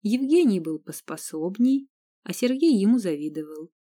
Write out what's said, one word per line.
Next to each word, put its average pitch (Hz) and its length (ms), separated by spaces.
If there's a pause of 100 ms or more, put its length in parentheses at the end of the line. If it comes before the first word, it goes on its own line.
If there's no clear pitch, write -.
Евгений 262 560
был 160 220
поспособней, 190 1080 (360)
а 185 80
Сергей 262 440
ему 214 220
завидовал. 156 720 (120)